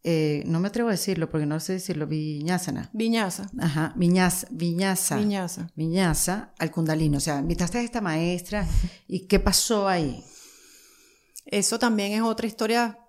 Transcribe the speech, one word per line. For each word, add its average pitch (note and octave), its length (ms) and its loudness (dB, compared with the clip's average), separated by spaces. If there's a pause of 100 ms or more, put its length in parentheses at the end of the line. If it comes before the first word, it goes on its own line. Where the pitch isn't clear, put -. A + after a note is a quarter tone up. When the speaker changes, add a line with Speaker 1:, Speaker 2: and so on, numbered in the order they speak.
Speaker 1:
Eh, D#3 380 2
no E3 140 0
me G3 80 0
atrevo A#3 200 0
a A3 40 2
decirlo E3+ 360 -2
porque D3+ 180 -2
no D3+ 120 -2
sé F#3 160 -4
decirlo, E3+ 320 -4
viñasana. D#3 840 -4
Speaker 2:
Viñasa. G#3+ 680 -2
Speaker 1:
Ajá, D#3+ 380 0
viñas-, F3+ 540 4
viñasa. F3 680 0
Speaker 2:
Viñasa. F#3 580 -2
Speaker 1:
Viñasa E3 840 0
al D#3+ 120 -2
kundalini. D#3 460 2
O C#3 40 0
sea, C#3+ 200 -2
invitaste E3+ 380 0
a A#3+ 40 0
esta A#3+ 180 -4
maestra, F3 680 -2 (200)
Speaker 2:
<laughs> - 220 -10
Speaker 1:
¿y - 180 -4
qué G3 140 6
pasó G3+ 480 2
ahí? D#3+ 340 0 (1200)
Speaker 2:
Eso G3+ 340 -2
también G#3+ 340 2
es G#3+ 100 0
otra A3+ 240 -2
historia A3+ 520 0 (100)